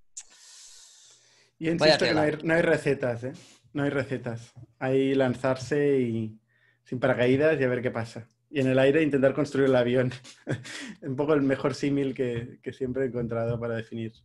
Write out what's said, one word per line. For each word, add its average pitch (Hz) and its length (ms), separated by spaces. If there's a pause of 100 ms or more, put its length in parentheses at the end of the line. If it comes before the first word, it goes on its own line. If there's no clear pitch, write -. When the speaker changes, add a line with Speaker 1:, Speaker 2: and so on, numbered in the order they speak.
(1600)
Speaker 1:
Yo 160 180
Speaker 2:
Vaya 156 160
Speaker 1:
insisto 170 120
que 147 80
no 156 80
Speaker 2:
tela. 151 160
Speaker 1:
hay, 151 60
no 165 100
hay 170 80
recetas, 139 600
¿eh? 135 100 (400)
No 143 100
hay 143 60
recetas. 120 640 (240)
Hay 135 380
lanzarse 135 840
y 113 400 (440)
sin 127 160
paracaídas 135 600
y 135 40
a 127 60
ver 123 120
qué 120 80
pasa. 113 380 (240)
Y 143 80
en 131 80
el 131 100
aire 139 240
intentar 135 320
construir 139 360
el 131 60
avión. 123 360 (340)
<laughs> - 560
Un 135 140
poco 147 180
el 147 80
mejor 135 320
símil 139 400
que, 120 480
que 131 100
siempre 131 320
he 131 40
encontrado 117 520
para 117 160
definir 113 380 (120)